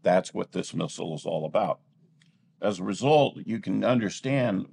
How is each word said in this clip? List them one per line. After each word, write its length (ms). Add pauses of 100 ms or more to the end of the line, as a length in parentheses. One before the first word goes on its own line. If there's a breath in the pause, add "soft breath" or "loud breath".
that's 300
what 200
this 200
missile 420
is 120
all 180
about. 360 (800)
As 160
a 60
result, 600
you 140
can 260
understand 880